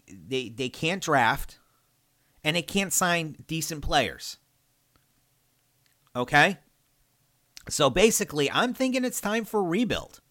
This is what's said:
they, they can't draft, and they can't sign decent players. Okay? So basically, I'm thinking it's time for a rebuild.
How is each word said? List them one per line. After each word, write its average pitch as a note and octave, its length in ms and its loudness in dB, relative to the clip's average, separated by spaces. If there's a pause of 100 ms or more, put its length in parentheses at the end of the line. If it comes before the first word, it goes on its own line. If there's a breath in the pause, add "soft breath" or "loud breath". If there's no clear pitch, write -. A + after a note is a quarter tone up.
they, G#2 420 -8
they A#2+ 200 -6
can't E3 320 -4
draft, C3+ 580 2 (840)
and D#3 120 0
they F3 60 2
can't G3 320 -2
sign E3+ 420 0 (120)
decent D#3+ 340 -6
players. B2+ 560 -2 (1800)
Okay? D3 420 4 (1080)
So C#3+ 220 2
basically, D3+ 640 2
I'm A3+ 220 0
thinking C4 300 -2
it's - 180 -6
time G#3+ 240 -2
for G#3+ 140 -2
a G3 40 0
rebuild. E3 680 -2